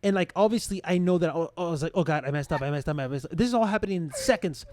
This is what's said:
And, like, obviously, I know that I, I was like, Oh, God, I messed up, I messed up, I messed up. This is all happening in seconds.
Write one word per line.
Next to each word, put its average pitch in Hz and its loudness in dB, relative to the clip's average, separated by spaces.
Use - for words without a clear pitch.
And, 196 2
like, 180 0
obviously, 202 2
I 180 2
know 180 4
that 160 2
I, 165 0
I 175 -4
was 151 -2
like, 156 -4
Oh, 180 2
God, 151 0
I 131 -4
messed 143 -2
up, 143 -2
I 135 -2
messed 143 -4
up, 151 -2
I 139 -2
messed 135 -4
up. - -10
This 202 2
is 240 0
all 233 4
happening 202 0
in 165 -4
seconds. 190 0